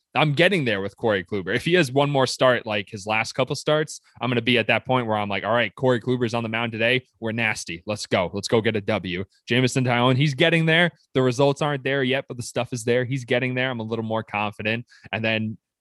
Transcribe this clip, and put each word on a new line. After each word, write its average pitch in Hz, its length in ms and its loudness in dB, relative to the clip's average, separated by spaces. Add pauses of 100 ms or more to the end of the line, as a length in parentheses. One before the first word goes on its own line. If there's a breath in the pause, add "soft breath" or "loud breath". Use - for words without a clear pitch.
(140)
I'm 143 200 2
getting 175 320 2
there 101 160 0
with 98 160 -8
Corey 101 260 0
Kluber. 98 320 -4
If 123 80 -2
he 165 120 0
has 160 140 2
one 143 200 2
more 135 180 2
start 127 380 2
like 104 240 -4
his 101 180 -12
last 110 240 -2
couple 135 240 -2
starts, 151 460 -2 (180 soft breath)
I'm 120 100 -2
gonna 120 120 2
be 120 160 2
at 113 100 2
that 113 180 2
point 127 220 2
where 107 80 0
I'm 104 140 -2
like, 98 160 -4
"All 107 80 0
right, 117 200 0
Corey 123 280 2
Kluber's 123 320 0
on 117 100 -2
the 113 60 -6
mound 113 240 -4
today. 117 340 0 (140)
We're 113 100 -4
nasty. 107 540 -4
Let's 104 220 -6
go. 92 260 2
Let's 98 160 -6
go 120 100 4
get 107 160 2
a 104 60 -2
W." 95 420 -4 (240)
Jameson 123 380 2
Taillon, 123 320 4
he's 147 160 2
getting 165 320 2
there. 165 260 4 (220 soft breath)
The 131 80 2
results 135 400 2
aren't 147 240 -2
there 135 180 0
yet, 131 240 0
but 131 80 -12
the 120 80 -8
stuff - 300 -4
is 117 100 -6
there. 123 220 2
He's 131 180 -4
getting 127 320 0
there. 131 160 -2
I'm 120 80 -6
a 113 40 -6
little 110 200 -4
more 110 180 -2
confident. 107 640 -4 (280 loud breath)
And 110 100 -2
then 110 340 -2 (240)